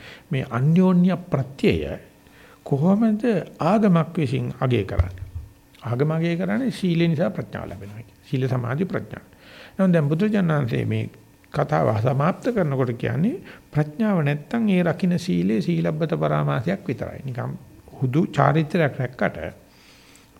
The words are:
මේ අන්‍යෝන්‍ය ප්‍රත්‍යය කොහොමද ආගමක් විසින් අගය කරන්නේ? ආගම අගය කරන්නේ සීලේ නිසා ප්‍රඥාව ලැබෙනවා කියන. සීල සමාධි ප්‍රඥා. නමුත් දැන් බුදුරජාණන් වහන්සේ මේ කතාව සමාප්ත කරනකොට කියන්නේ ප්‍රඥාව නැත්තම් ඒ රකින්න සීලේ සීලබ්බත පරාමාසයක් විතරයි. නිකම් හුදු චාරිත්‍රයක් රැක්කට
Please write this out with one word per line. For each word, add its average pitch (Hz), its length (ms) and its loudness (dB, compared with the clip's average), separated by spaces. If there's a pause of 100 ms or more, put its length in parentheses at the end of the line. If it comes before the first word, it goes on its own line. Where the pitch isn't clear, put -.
(280)
මේ 131 200 -2
අන්‍යෝන්‍ය 180 640 4 (160)
ප්‍රත්‍යය 92 760 0 (640)
කොහොමද 208 640 2 (340)
ආගමක් 180 580 4
විසින් 131 420 -2
අගය 123 260 2
කරන්නේ? 92 420 -2 (540)
ආගම 127 320 -2
අගය 165 240 0
කරන්නේ 202 360 -2
සීලේ 170 360 0
නිසා 165 220 0
ප්‍රඥාව 104 380 -8
ලැබෙනවා 101 300 -14
කියන. - 240 -18
සීල 135 260 -2
සමාධි 127 380 -2
ප්‍රඥා. - 380 -6 (480)
නමුත් 190 220 2
දැන් 156 160 4
බුදුරජාණන් 185 440 2
වහන්සේ 131 320 0
මේ 110 240 -2 (400)
කතාව 147 480 0
සමාප්ත 139 520 0
කරනකොට 139 460 0
කියන්නේ 139 480 -2 (240)
ප්‍රඥාව 160 560 0
නැත්තම් 147 460 -2
ඒ 180 140 4
රකින්න 175 360 0
සීලේ 185 420 0
සීලබ්බත 165 560 -2
පරාමාසයක් 151 640 -2
විතරයි. - 380 -8
නිකම් 127 300 -8 (400)
හුදු 135 380 0
චාරිත්‍රයක් 147 680 2
රැක්කට 92 680 -6 (760)